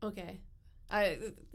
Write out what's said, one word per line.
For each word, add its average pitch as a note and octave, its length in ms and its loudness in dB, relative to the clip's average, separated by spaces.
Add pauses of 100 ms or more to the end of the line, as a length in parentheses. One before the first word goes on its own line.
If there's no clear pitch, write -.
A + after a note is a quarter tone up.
Okay. F#3+ 380 -8 (480)
I, G3 280 6 (380)